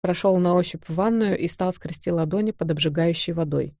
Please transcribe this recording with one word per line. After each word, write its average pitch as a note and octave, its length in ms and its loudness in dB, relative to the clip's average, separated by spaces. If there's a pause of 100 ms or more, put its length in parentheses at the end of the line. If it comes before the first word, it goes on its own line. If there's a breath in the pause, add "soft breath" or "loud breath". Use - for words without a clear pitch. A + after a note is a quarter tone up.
прошёл F3+ 360 2
на F3+ 160 4
ощупь F3 320 0
в D#3+ 80 -6
ванную G#3+ 440 2
и E3+ 100 -2
стал F#3 240 -2
скрести - 400 -6
ладони E3+ 380 0
под E3 220 -4
обжигающей E3 600 0
водой. C#3+ 480 -2